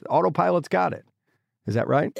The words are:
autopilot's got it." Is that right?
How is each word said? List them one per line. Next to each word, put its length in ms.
autopilot's 580
got 240
it." 140
Is 80
that 120
right? 320